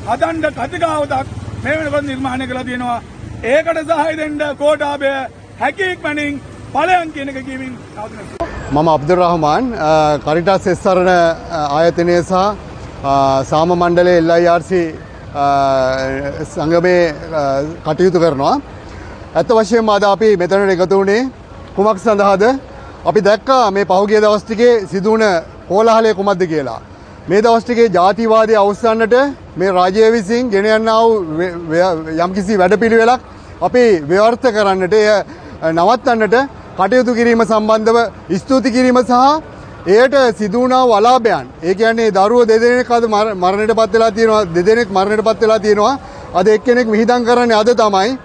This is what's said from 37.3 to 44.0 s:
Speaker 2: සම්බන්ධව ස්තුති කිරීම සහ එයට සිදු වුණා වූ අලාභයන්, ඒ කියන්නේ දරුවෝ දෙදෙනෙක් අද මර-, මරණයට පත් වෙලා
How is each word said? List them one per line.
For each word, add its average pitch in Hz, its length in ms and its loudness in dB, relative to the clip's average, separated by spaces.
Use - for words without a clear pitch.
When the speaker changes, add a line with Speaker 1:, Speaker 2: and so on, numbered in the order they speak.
Speaker 2:
සම්බන්ධව 220 540 2
ස්තුති 262 340 0
කිරීම 254 280 2
සහ 254 140 0
එයට 233 300 4
සිදු 208 240 -2
වුණා 254 260 2
වූ 233 100 4
අලාභයන්, 220 500 2
ඒ 175 160 -2
කියන්නේ 226 360 0
දරුවෝ 214 360 4
දෙදෙනෙක් 240 440 2
අද 233 120 2
මර-, 214 320 0
මරණයට 202 400 0
පත් 214 180 0
වෙලා 226 180 2